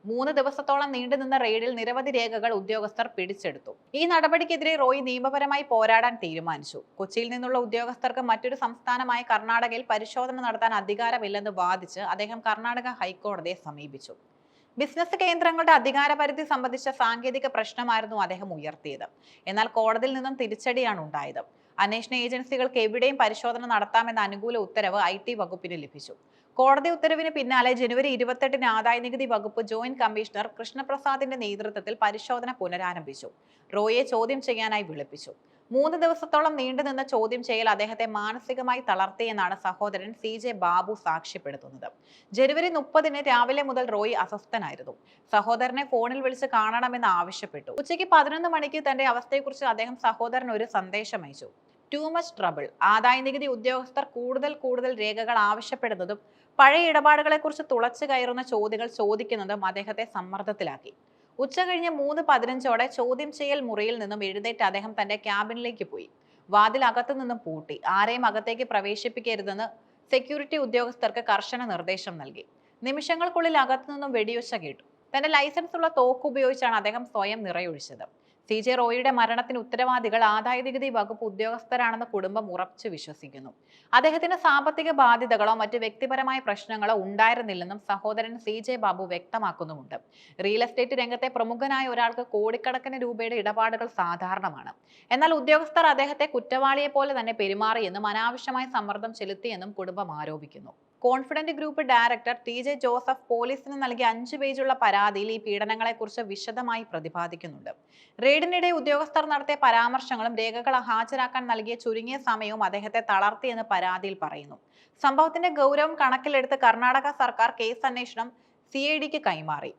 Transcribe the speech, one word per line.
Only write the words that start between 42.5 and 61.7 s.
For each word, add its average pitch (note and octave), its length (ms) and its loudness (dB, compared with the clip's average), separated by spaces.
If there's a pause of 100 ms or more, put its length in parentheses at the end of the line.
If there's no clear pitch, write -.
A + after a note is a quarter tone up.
മുപ്പതിന് D4+ 580 0
രാവിലെ C4 360 4
മുതൽ B3+ 220 -2
റോയ് G#3+ 380 -2
അസ്വസ്ഥനായിരുന്നു. F#3 720 -8 (380)
സഹോദരനെ A#3+ 580 2
ഫോണിൽ B3 300 0
വിളിച്ച് C4 240 -2
കാണണമെന്ന് A#3+ 600 0
ആവശ്യപ്പെട്ടു. F#3 640 -2
ഉച്ചയ്ക്ക് E4+ 400 -4
പതിനൊന്ന് D#4+ 380 4
മണിക്ക് D4+ 420 -2
തന്റെ C4+ 220 0
അവസ്ഥയെക്കുറിച്ച് C4+ 520 -4
അദ്ദേഹം A#3 320 -2 (100)
സഹോദരന് A#3 440 0
ഒരു A3 160 -2 (100)
സന്ദേശം G3 460 -4
അയച്ചു. C#3 260 -18 (440)
Too D4+ 220 -4
much E4+ 220 -2
trouble. D#3 300 -2 (140)
ആദായ A3 400 6
നികുതി C4+ 240 -2
ഉദ്യോഗസ്ഥർ B3+ 580 -2
കൂടുതൽ B3+ 500 -4
കൂടുതൽ B3+ 460 -2
രേഖകൾ A3 380 0
ആവശ്യപ്പെടുന്നതും G#3 840 0 (400)
പഴയ D#4 320 10
ഇടപാടുകളെക്കുറിച്ച് D4+ 800 6
തുളച്ചു A#3+ 340 0
കയറുന്ന B3+ 360 0
ചോദ്യങ്ങൾ G#3+ 460 -2
ചോദിക്കുന്നതും G#3 800 -2
അദ്ദേഹത്തെ G3+ 480 -4
സമ്മർദ്ദത്തിലാക്കി. F#3+ 800 -8 (460)
ഉച്ച C4+ 200 -2
കഴിഞ്ഞ് F4 300 0